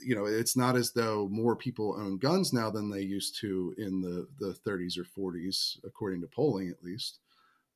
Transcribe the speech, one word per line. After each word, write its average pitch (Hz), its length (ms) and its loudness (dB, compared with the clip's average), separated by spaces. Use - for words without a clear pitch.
you 123 120 2
know, 101 100 0
it's 110 320 2
not 123 180 6
as 120 160 2
though 110 380 2
more 110 260 2
people 107 420 -2
own 98 200 -2
guns 147 360 4
now 113 160 4
than 104 200 -2
they 98 120 -2
used 98 400 -4
to 95 360 -2
in 95 240 -2
the, 90 260 -4
the 98 140 -4
thirties 90 440 -4
or 87 60 -6
forties, 90 800 -4
according 95 380 -4
to 85 60 -6
polling, 104 420 0
at - 140 -12
least. 95 360 -8